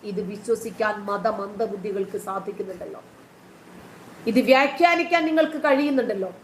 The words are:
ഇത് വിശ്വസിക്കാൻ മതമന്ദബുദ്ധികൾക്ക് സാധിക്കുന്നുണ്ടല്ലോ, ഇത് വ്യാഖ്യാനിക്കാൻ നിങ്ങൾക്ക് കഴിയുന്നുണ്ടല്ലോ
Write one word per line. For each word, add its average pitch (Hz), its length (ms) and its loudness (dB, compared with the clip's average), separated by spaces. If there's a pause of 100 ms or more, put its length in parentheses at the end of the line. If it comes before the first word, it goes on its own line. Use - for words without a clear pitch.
ഇത് 208 160 -6
വിശ്വസിക്കാൻ 214 800 -4
മതമന്ദബുദ്ധികൾക്ക് 202 1160 -4
സാധിക്കുന്നുണ്ടല്ലോ, 190 840 -8 (1200)
ഇത് 226 140 4
വ്യാഖ്യാനിക്കാൻ 339 880 4
നിങ്ങൾക്ക് 311 320 2
കഴിയുന്നുണ്ടല്ലോ 262 760 0 (120)